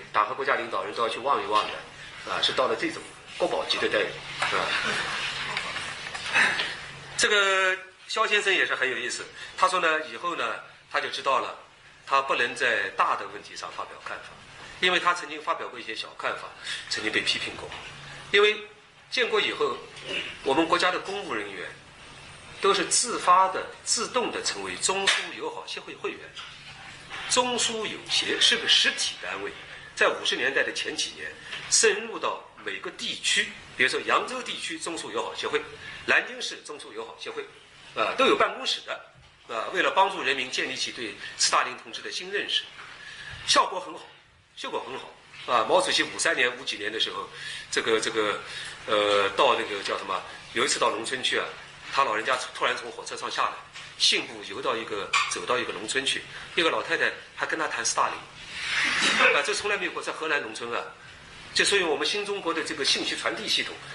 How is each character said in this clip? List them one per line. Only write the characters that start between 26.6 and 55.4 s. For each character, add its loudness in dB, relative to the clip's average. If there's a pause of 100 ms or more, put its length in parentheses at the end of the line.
中 2
苏 0
友 -6 (100)
协 2
是 8
个 -2
实 6
体 -2
单 -6
位， -4 (440)
在 4
五 -4
十 0
年 0
代 2
的 0
前 -4
几 -2
年， -12 (440)
深 6
入 -8
到 -2 (160)
每 -6
个 -10
地 -8
区， 2 (260)
比 2
如 6
说 0
扬 2
州 -6
地 -8
区 -6
中 -6
苏 -8
友 -2
好 -8
协 -4
会、 0 (460)
南 6
京 -10
市 -6
中 -12
苏 -14
友 -6
好 -14
协 -10
会， -8 (520)
啊， 0
都 6
有 8
办 4
公 -8
室 -2
的， -6 (540)
啊， -4
为 2
了 6
帮 6
助 -6
人 2
民 -4
建 -2
立 -4
起 -4
对 -6 (200)
斯 2
大 6
林 -6
同 -16
志 -8
的 -8
新 -8
认 -2
识， 0 (840)
效 6
果 -4
很 -8
好， -12 (540)
效 -8
果 -4
很 -10
好。 -12 (380)
啊， 6
毛 8
主 2
席 4
五 -6
三 4
年、 4
五 -10
几 -4
年 -4
的 -2
时 0
候， -6 (440)
这 2
个， 4
这 -2
个， 2 (460)
呃， 6
到 6
那 0
个 -4
叫 -2
什 -6
么， -2 (320)
有 2
一 2
次 2
到 4
农 -4
村 -4
去 2
啊， 0 (460)
他 6
老 0
人 0
家 2 (160)
突 -2
然 2
从 -8
火 -10
车 -8
上 -6
下 0
来， 0 (440)
信 4
步 -10
游 -8
到 0
一 -4
个， -4 (220)
走 -4